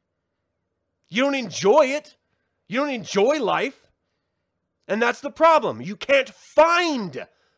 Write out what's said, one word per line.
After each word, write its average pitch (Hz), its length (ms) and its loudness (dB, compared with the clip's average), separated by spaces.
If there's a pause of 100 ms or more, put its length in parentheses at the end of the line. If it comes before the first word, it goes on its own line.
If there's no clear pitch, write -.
(1080)
You 220 140 -2
don't 277 120 0
enjoy 240 520 2
it. 294 280 -8 (540)
You 226 100 -4
don't 294 100 -2
enjoy 247 540 0
life. 185 480 -4 (960)
And 208 140 -2
that's 240 180 -2
the 285 100 -10
problem. 262 520 2
You 180 160 -14
can't 269 320 0
find 294 960 0 (300)